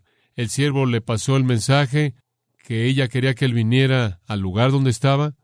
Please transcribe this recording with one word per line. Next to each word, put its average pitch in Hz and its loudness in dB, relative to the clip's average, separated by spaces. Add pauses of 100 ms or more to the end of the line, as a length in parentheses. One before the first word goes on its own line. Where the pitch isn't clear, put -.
(360)
El 113 -4
siervo 139 0
le 120 0
pasó 120 -2
el 131 2
mensaje 131 0 (480)
que 113 -4
ella 131 0
quería 131 -2
que 135 -2
él 120 0
viniera 120 2
al 104 -4
lugar 98 0
donde 135 2
estaba 139 0